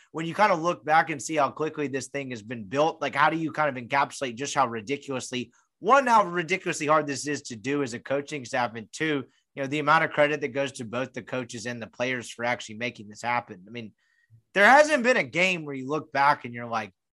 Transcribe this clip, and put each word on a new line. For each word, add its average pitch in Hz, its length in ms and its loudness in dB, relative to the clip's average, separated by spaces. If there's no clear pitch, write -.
when 160 120 -6
you 165 80 -6
kind 202 200 6
of 156 100 0
look 156 240 -2
back 165 240 4
and 147 120 -6
see 160 140 -6
how 135 140 2
quickly 151 360 -4
this 131 220 -6
thing 139 220 -8
has 113 120 -10
been 113 220 -10
built, 147 380 0
like, 139 120 -4
how 147 140 6
do 160 80 0
you 160 160 -4
kind 147 240 -2
of 127 80 -10
encapsulate 139 520 -2
just 139 180 -6
how 139 140 4
ridiculously, 123 840 -6
one, 254 280 4
how 226 180 6
ridiculously 170 600 -2
hard 151 200 4
this 139 200 -6
is 143 160 -4
to 120 140 -12
do 139 260 -2
as 120 100 -4
a 120 60 -8
coaching 143 480 -6
staff, 120 280 -2
and 110 160 -12
two, 151 360 -2
you 139 80 -6
know, 135 40 -4
the 147 140 -4
amount 156 220 4
of 151 100 -2
credit 147 280 4
that 127 140 -4
goes 139 180 -2
to 123 140 -10
both 123 260 -6
the 123 80 -8
coaches 120 460 -8
and 120 160 -8
the 107 40 -12
players 123 440 -4
for 117 160 -6
actually 117 300 -4
making 113 340 -8
this 104 100 -20
happen. 117 460 -4
I 107 40 -20
mean, 113 220 -14
there 196 100 6
hasn't 285 380 8
been 240 160 2
a 180 40 2
game 165 440 0
where 139 80 -8
you 131 120 -8
look 151 240 -4
back 139 360 2
and 120 80 -10
you're 120 100 -10
like, 110 300 -6